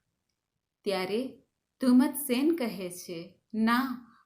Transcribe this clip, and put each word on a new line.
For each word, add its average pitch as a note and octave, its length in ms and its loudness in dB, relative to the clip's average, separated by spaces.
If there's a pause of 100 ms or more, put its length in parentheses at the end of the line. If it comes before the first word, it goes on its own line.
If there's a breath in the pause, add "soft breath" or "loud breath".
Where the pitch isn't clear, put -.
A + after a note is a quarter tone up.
(840)
ત્યારે G3 540 -4 (440)
ધુમ્મતસેન C4 760 4
કહે F#3+ 360 -6
છે, F3 480 -14 (140)
"ના, A#3+ 520 0 (200 loud breath)